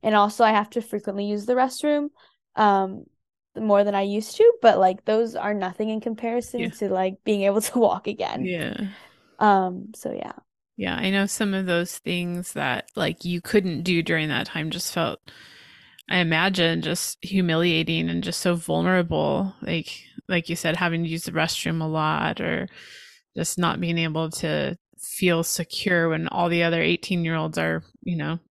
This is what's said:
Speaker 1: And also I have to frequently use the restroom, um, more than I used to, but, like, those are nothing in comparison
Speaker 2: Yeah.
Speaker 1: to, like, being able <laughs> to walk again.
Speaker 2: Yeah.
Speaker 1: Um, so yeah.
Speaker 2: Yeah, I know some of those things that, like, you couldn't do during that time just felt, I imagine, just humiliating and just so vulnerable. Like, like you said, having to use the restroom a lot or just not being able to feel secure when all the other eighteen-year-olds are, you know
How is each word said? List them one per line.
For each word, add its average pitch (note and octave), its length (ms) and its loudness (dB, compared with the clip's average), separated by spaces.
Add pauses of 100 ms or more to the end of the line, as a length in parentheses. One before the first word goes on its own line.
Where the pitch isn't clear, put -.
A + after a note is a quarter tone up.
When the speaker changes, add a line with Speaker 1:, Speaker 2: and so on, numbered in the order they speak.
Speaker 1:
And G#3+ 140 2
also G#3 300 4
I G#3+ 60 6
have G#3 200 2
to A#3 100 -2
frequently G3+ 440 -6
use G#3 200 -4
the B3 100 2
restroom, D4 560 0 (440)
um, G3 500 2 (520)
more G#3 260 4
than G3+ 120 0
I G3 80 2
used G3+ 340 -4
to, A#4 240 8
but, A3+ 180 8
like, F#3+ 240 4
those A3+ 320 0
are G#3 180 -2
nothing G3 360 -4
in A3 100 -4
comparison A#3 640 -4
Speaker 2:
Yeah. - 80 -4
Speaker 1:
to, - 200 -6
like, F#3+ 360 0
being G#3 180 2
able G3+ 180 4
<laughs> - 120 -6
to B3 60 4
walk F#3+ 280 4
again. - 380 -4
Speaker 2:
Yeah. F3 320 -4 (640)
Speaker 1:
Um, G3 560 2
so - 160 -8
yeah. - 220 -8 (420)
Speaker 2:
Yeah, F3+ 220 -4
I F#3+ 140 0
know G3 140 2
some G3 280 -2
of F#3+ 120 -2
those F3 340 0
things F3 540 -4
that, C3 420 -2
like, D#3+ 300 -4
you F3 160 -2
couldn't F3+ 420 0
do E3+ 200 2
during D#3+ 260 -2
that B2 180 -2
time D#3+ 220 -6
just - 240 -8
felt, - 260 -2 (920)
I F#3 80 0
imagine, E3 640 2
just - 420 -4
humiliating E3 880 0
and E3 140 -2
just - 180 -6
so F3 140 2
vulnerable. E3 1080 0
Like, - 420 -6 (240)
like F3 220 -2
you E3+ 80 -2
said, E3 180 0
having E3+ 280 0
to E3 60 -2
use E3 140 -4
the - 80 -8
restroom D#3+ 500 -2
a D#3+ 60 -2
lot D#3 540 -2
or E3 260 -2 (680)
just E3 200 -4
not F3 220 -2
being E3+ 180 -2
able D#3+ 340 -2
to D3+ 460 -2 (220)
feel E3+ 440 0
secure E3+ 680 0
when D#3+ 200 -2
all E3+ 200 0
the E3+ 140 2
other E3 180 2
eighteen-year-olds E3 760 0
are, E3 260 -2 (200)
you F3 140 -2
know D#3 220 -4 (120)